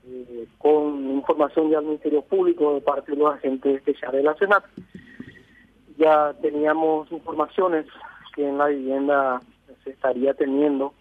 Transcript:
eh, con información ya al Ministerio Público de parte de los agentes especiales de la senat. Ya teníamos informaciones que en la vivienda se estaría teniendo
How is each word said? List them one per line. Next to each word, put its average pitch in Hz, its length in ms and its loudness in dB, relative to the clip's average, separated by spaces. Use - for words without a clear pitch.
eh, 123 400 -14
con 147 540 0
información 151 580 0
ya 156 80 4
al 151 80 -2
Ministerio 151 380 -2
Público 175 500 2
de 139 80 -2
parte 139 320 -4
de 143 60 -4
los 147 160 2
agentes 135 420 -2
especiales 135 460 -2
de - 0 -
la 151 140 2
senat. 196 280 2
Ya 151 420 4
teníamos 156 720 0
informaciones 160 720 -2
que 143 140 -2
en 139 80 -4
la 147 120 2
vivienda 135 760 0
se 135 60 -12
estaría 131 420 -2
teniendo 139 680 0